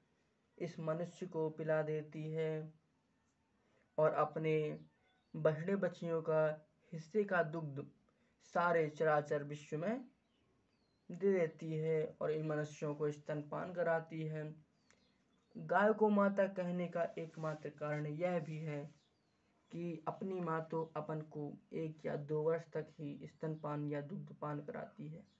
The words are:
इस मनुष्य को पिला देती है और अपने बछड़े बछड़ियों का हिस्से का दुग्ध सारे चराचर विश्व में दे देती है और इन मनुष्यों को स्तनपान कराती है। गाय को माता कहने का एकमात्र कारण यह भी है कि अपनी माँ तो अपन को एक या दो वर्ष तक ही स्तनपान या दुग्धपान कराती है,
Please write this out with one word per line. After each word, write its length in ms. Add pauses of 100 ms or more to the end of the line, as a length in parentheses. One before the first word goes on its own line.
(580)
इस 220
मनुष्य 460
को 240
पिला 320
देती 500
है 420 (1200)
और 160
अपने 420 (800)
बछड़े 420
बछड़ियों 460
का 460 (260)
हिस्से 300
का 200
दुग्ध 420 (720)
सारे 340
चराचर 540
विश्व 340
में 280 (1040)
दे 240
देती 400
है 480
और 100
इन 160
मनुष्यों 480
को 160
स्तनपान 600
कराती 500
है। 200 (1120)
गाय 380
को 160
माता 380
कहने 400
का 160 (140)
एकमात्र 520
कारण 380
यह 320
भी 180
है 260 (880)
कि 360
अपनी 320
माँ 220 (100)
तो 100 (140)
अपन 340
को 220 (220)
एक 320
या 100
दो 260
वर्ष 220 (100)
तक 140 (120)
ही 280
स्तनपान 580
या 160
दुग्धपान 580
कराती 480
है, 160 (160)